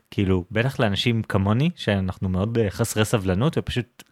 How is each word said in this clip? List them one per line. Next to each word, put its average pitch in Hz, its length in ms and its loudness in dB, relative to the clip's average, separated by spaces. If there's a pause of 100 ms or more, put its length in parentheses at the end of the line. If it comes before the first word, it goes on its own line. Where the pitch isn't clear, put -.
(120)
כאילו, 92 400 2
בטח 117 280 0
לאנשים 110 440 0
כמוני, 110 520 2
שאנחנו 95 540 -2
מאוד, 101 280 0
אה, 107 120 2
חסרי 110 360 0
סבלנות, 101 520 0
ופשוט - 540 -6